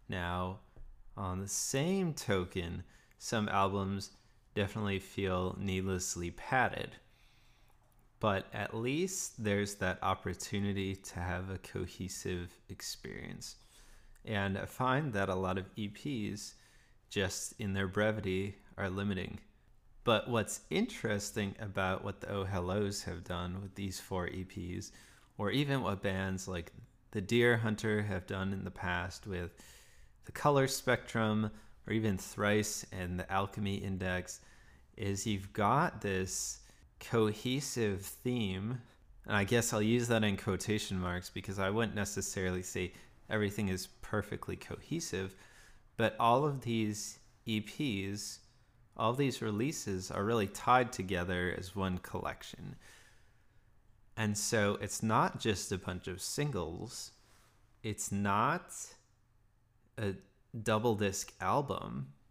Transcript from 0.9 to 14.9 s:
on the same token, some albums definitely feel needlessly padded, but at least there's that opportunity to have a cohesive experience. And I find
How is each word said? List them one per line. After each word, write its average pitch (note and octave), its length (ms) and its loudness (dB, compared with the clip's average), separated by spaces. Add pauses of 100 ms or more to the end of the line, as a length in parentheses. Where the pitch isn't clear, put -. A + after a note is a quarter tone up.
on F#2 240 -4
the G2 80 -4
same E3+ 680 0
token, F2+ 680 -2 (340)
some G#2+ 320 0
albums G2 600 2 (420)
definitely G2+ 460 0
feel F#2 600 0
needlessly F#2 720 0
padded, - 600 0 (1300)
but G2 340 4
at G#2+ 220 -4
least C3+ 680 -2
there's G2+ 320 4
that F#2 280 2
opportunity G2 920 0
to - 240 -10
have F2+ 300 -2
a F#2+ 80 -6
cohesive F2+ 1000 -6 (140)
experience. - 840 -10 (680)
And G2 340 0
I - 60 -4
find C3 480 0